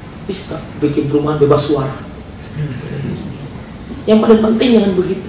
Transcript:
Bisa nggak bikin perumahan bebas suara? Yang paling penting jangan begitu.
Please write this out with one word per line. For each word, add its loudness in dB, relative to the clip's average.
Bisa -8
nggak -8
bikin 0
perumahan 0
bebas 4
suara? 0
Yang 8
paling 8
penting 2
jangan 4
begitu. 0